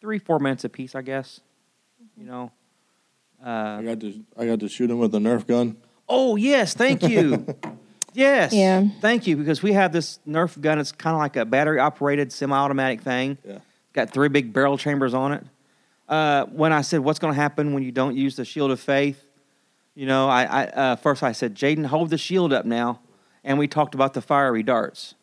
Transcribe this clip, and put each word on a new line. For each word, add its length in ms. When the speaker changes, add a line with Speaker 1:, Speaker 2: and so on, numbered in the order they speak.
Speaker 1:
Three, 180
four 220
minutes 240
a 40
piece, 280
I 60
guess. 380
You 80
know, 260
uh, 40
Speaker 2:
I 360
got 160
to, 240
I 100
got 140
to 80
shoot 220
him 80
with 160
a 40
Nerf 280
gun. 300
Speaker 1:
Oh, 280
yes, 380
thank 280
you. 440
Speaker 2:
<laughs> 60
Speaker 1:
Yes, 380
Speaker 3:
Yeah. 360
Speaker 1:
thank 260
you, 120
because 240
we 100
have 180
this 280
Nerf 320
gun. 180
It's 140
kinda 240
like 200
a 100
battery-operated, 840
semi-automatic 680
thing. 420
Speaker 2:
Yeah. 180
Speaker 1:
Got 160
three 180
big 240
barrel 240
chambers 380
on 180
it. 120
Uh, 420
when 220
I 80
said, 180
"What's 180
gonna 140
happen 400
when 100
you 80
don't 240
use 220
the 80
shield 260
of 100
faith?" 440
You 100
know, 240
I, 140
I, 240
uh, 300
first 260
I 100
said, 220
"Jaden, 320
hold 240
the 80
shield 340
up 140
now," 340
and 140
we 80
talked 280
about 180
the 80
fiery 420
darts. 600